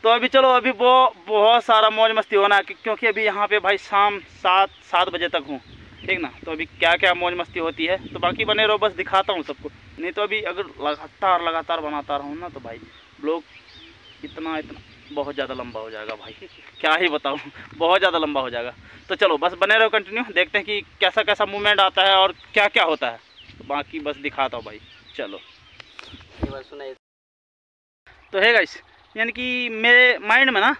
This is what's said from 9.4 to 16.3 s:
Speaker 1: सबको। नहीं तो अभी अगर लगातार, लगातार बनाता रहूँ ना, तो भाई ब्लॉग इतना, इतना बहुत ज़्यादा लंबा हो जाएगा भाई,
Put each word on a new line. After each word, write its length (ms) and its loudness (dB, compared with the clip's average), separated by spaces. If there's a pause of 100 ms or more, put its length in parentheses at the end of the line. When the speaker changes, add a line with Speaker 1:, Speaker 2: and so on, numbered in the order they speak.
Speaker 1:
सबको। 260 -12 (300)
नहीं 120 -8
तो 100 -6
अभी 220 -4
अगर 220 -8 (160)
लगातार, 640 -2
लगातार 380 -4
बनाता 360 -6
रहूँ 200 -10
ना, 120 -14
तो 100 -18
भाई 180 -16 (440)
ब्लॉग 220 -4 (840)
इतना, 320 -10
इतना 220 -14 (320)
बहुत 240 -8
ज़्यादा 180 -6
लंबा 260 -12
हो 100 -14
जाएगा 260 -12
भाई, 200 -20 (460)